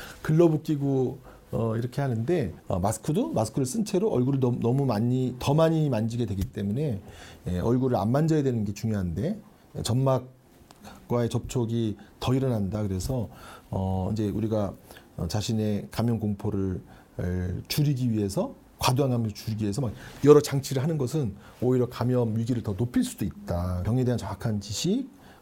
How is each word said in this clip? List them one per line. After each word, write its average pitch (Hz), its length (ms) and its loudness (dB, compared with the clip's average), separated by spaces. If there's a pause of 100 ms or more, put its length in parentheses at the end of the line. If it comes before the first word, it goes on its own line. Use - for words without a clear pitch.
(220)
글러브 160 400 4
끼고, 135 560 0 (340)
어, 113 240 0
이렇게 123 240 -4
하는데, 120 540 0 (140)
어, 95 100 2
마스크도 160 540 0
마스크를 127 340 0
쓴 220 180 -2
채로 190 260 0
얼굴을 123 280 2
너무, 123 220 2
너무 127 260 2
많이, 127 520 2
더 139 160 0
많이 160 360 4
만지게 117 360 0
되기 95 180 -2
때문에, 107 560 -2 (480)
예, 90 100 -2
얼굴을 123 380 2
안 101 160 2
만져야 156 300 2
되는 120 220 0
게 101 80 -2
중요한데 104 680 -2 (420)
점막과의 - 1500 -2
접촉이 113 640 -2 (240)
더 127 140 0
일어난다. 107 480 0
그래서, 101 460 -2 (420)
어, 95 420 0
이제 107 180 0
우리가, 104 420 0 (440)
어, 87 120 -4
자신의 107 600 -2
감염 117 300 0
공포를, 101 600 -2 (400)
에, 90 340 -2 (140)
줄이기 139 440 2
위해서, 107 420 0 (240)
과도한 131 320 2
감염을 117 220 0
줄이기 107 320 -6
위해서 101 180 -2
막 110 100 -4 (320)
여러 147 160 12
장치를 135 420 -2
하는 160 140 0
것은 131 380 -2 (260)
오히려 127 280 2
감염 120 480 0
위기를 113 260 0
더 107 140 -2
높일 120 280 0
수도 - 220 -6
있다. 90 560 -2
병에 120 220 2
대한 123 120 2
정확한 107 440 -4
지식, 190 480 -2 (340)